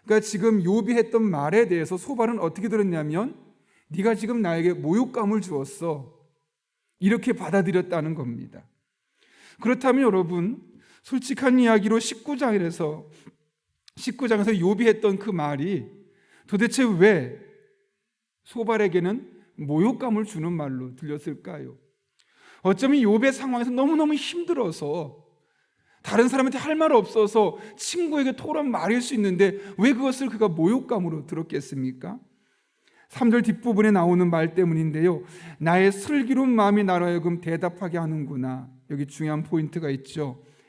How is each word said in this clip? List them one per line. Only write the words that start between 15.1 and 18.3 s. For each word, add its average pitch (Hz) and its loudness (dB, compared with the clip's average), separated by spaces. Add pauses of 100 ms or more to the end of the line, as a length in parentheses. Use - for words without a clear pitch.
그 226 -10
말이 147 -4 (600)
도대체 233 0
왜 170 4 (1040)